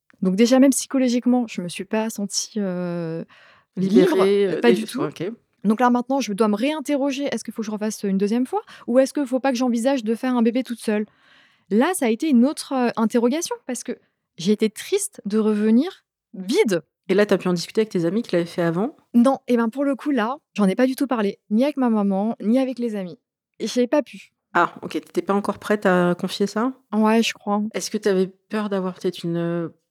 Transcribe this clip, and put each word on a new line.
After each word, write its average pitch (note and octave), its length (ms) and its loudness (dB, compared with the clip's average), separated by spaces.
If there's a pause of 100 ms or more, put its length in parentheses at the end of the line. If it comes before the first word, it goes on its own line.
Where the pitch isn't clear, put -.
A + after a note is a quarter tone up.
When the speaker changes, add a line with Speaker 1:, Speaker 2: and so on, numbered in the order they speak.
(240)
Speaker 1:
Donc F#3 120 0
déjà, A#3 240 6
même C4+ 120 8
psychologiquement, B3 760 0
je - 140 -10
me F3 80 -6
suis F3+ 160 -10
pas A3 240 -4
sentie, - 480 -8
euh, F3 640 -4 (520)
Speaker 2:
Libérée, F#3+ 320 6
Speaker 1:
libre, F#3+ 160 2 (340)
Speaker 2:
euh, - 40 -6
Speaker 1:
pas A#3+ 100 6
Speaker 2:
des - 60 6
Speaker 1:
du A3 80 -4
tout. B3 160 -8
Speaker 2:
ok. D3+ 300 -6 (320)
Speaker 1:
Donc G#3 160 2
là, B3 100 4
maintenant, B3 320 0
je G#3+ 120 -4
dois G#3+ 140 0
me G#3 80 2
réinterroger. C#4 680 -2
Est-ce A#3 180 -6
qu'il A3+ 100 -12
faut - 80 -8
que G#3+ 40 -6
je G#3+ 60 -8
refasse G#3+ 320 -6
une G3 140 0
deuxième G#3+ 280 0
fois ? G4+ 160 -4 (260)
Ou A#3+ 120 4
est-ce C4+ 140 4
qu'il D4 120 -2
faut B3+ 140 -2
pas C4+ 120 -2
que A#3+ 60 -2
j'envisage A#3+ 460 0
de A3 120 -2
faire B3+ 200 -2
un A#3+ 60 2
bébé A#3 220 2
toute A#3+ 160 -12
seule ? G#3+ 260 -2 (640)
Là, A#3+ 240 2
ça C#4+ 120 -4
a A3+ 40 2
été A3+ 200 0
une A#3+ 160 6
autre, D4+ 280 -4
euh, B3 220 0
interrogation B3 600 0 (100)
parce A#3+ 180 -8
que - 140 -10 (400)
j'ai F3+ 160 2
été A3 160 0
triste - 560 -6
de G#3 120 -2
revenir A3 680 0 (280)
vide. F#3+ 480 0 (280)
Speaker 2:
Et F#3+ 40 2
là, G3+ 120 4
t'as G#3 120 2
pu F3+ 100 -2
en F3+ 60 2
discuter F3+ 280 -4
avec G#3+ 100 -2
tes E3+ 140 0
amis F#3 160 -2
qui - 140 -10
l'avaient E3+ 100 2
fait E3+ 160 -6
avant ? F3 340 0 (180)
Speaker 1:
Non. B3+ 340 4
Et B3 100 2
ben, A#3 120 0
pour C4+ 140 -4
le C#4 120 0
coup, D4 160 -6
là, B3 260 -2 (180)
j'en G3+ 120 2
ai F#3+ 80 2
pas B3 120 2
du C4 80 0
tout C#4 120 -2
parlé. A3 320 -2 (100)
Ni G#3+ 140 2
avec D4 140 -2
ma B3+ 120 0
maman, G#3 520 0
ni A3 180 2
avec B3+ 200 -4
les A#3 160 -4
amis. F3+ 240 -10 (400)
Et A3 80 -6
j'avais B3 200 0
pas G3+ 160 2
pu. - 280 -20 (220)
Speaker 2:
Ah, E3+ 280 2
ok. F3 120 -10
T'étais - 280 -6
pas G3 120 -2
encore G3+ 260 -2
prête G#3 260 0
à F3+ 320 4
confier G3 300 -4
ça ? A#3 260 -2 (200)
Speaker 1:
Ouais, A3 300 4
je - 100 -4
crois. G#3 280 -4 (120)
Speaker 2:
Est-ce - 180 -6
que A3 60 -4
t'avais F#3+ 300 2
peur G#3 420 -8
d'avoir F#3 240 -2
peut-être - 300 -6
une, E3+ 140 -2
euh, E3+ 320 -4 (220)